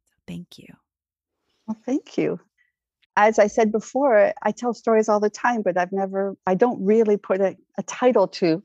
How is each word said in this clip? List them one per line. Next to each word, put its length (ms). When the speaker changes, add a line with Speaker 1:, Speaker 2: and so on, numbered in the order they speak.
Speaker 1:
So 120
thank 320
you. 100
Speaker 2:
Well, 180
thank 320
you. 220
As 200
I 100
said 240
before, 720
I 100
tell 220
stories 360
all 100
the 100
time, 320
but 160
I've 140
never, 440
I 80
don't 280
really 340
put 240
a, 140
a 60
title 460
to 360